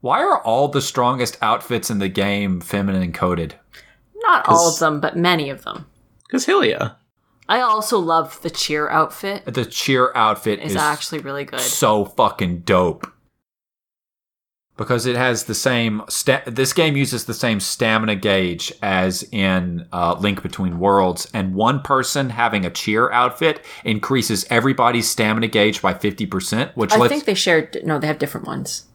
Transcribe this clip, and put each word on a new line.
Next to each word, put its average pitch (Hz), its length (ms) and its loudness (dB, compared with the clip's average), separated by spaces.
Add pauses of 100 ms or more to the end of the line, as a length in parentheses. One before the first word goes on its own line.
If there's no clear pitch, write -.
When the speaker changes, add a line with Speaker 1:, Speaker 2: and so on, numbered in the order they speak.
Speaker 1:
Why 151 200 0
are 370 200 2
all 120 260 2
the 143 140 0
strongest 123 600 0
outfits 117 480 -2
in 107 100 0
the 98 100 0
game 98 500 0
feminine 95 540 -2
coded? 85 420 -2 (640)
Speaker 2:
Not 427 320 2
all 170 60 8 (100)
Speaker 3:
'Cause 160 100 4
Speaker 2:
of - 40 -8
them, 156 200 0
but - 160 -4
many 160 340 2
of - 140 -12
them. - 220 -12 (440)
Speaker 3:
'Cause 262 160 -2
Hylia. - 500 0 (540)
Speaker 2:
I 233 100 2
also 214 400 0
love 165 440 0
the 165 60 -4
cheer 151 400 -2
outfit. 156 600 -2
Speaker 1:
The 117 140 -2
cheer 127 500 2
outfit 107 440 2
Speaker 2:
It's 156 120 -8
Speaker 1:
is 98 60 -2
Speaker 2:
actually 151 420 -2
really 139 240 -10
good. 131 160 -10
Speaker 1:
so 107 460 2
fucking 87 560 0
dope. 90 500 2 (1700)
Because 117 280 -2
it 120 120 0
has 123 260 0
the 113 100 -6
same 113 540 0
sta-, - 380 0
this 131 260 0
game 156 240 2
uses 127 300 0
the 113 80 -6
same 110 260 0
stamina 110 560 0
gauge 95 560 0 (100)
as 92 420 0 (100)
in, 92 580 -2
uh, 87 280 0
Link 98 220 -2
Between 90 380 -4
Worlds, 95 540 2
and 95 200 -2
one 120 280 0
person 135 480 -2
having 107 360 0
a 85 40 -2
cheer 107 420 0
outfit 123 520 0 (200)
increases 110 680 0
everybody's 120 600 2
stamina 113 400 0
gauge 107 320 4
by - 120 0
fifty 104 320 -4
percent, 98 520 -4
which 110 160 0
Speaker 2:
I - 40 4
Speaker 1:
lets - 140 6
Speaker 2:
think 294 140 -2
they 202 80 0
share, 165 320 2
d-, - 180 -10
no, 156 160 -2
they 151 80 -2
have 151 120 -2
different - 280 -6
ones. - 480 -8